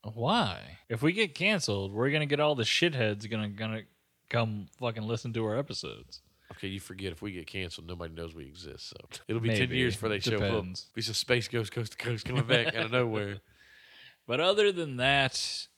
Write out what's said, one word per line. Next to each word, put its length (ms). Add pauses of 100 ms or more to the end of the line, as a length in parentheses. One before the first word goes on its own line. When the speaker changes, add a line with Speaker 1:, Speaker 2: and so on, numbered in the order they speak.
Speaker 1:
Why? 760 (100)
If 140
we 100
get 220
canceled, 580
we're 180
gonna 160
get 140
all 160
the 80
shitheads 680
gonna, 180
gonna 340 (460)
come 380 (140)
fucking 240
listen 300
to 100
our 120
episodes. 640 (320)
Speaker 2:
Okay, 160
you 120
forget 320
if 100
we 100
get 140
canceled, 400
nobody 260
knows 220
we 100
exist. 460
So 60 (320)
it'll 120
be 100
ten 100
Speaker 1:
Maybe. 180
Speaker 2:
years 160
before 160
they 100
show 160
up. 60
Speaker 1:
Depends. 520
Speaker 2:
Be 80
some 120
space 340
ghost, 240
coast 200
to 60
coast 280
coming 180
back 300
out 120
of 40
Speaker 1:
<laughs> 20
Speaker 2:
nowhere. 460 (880)
Speaker 1:
But 140
other 320
than 240
that, 800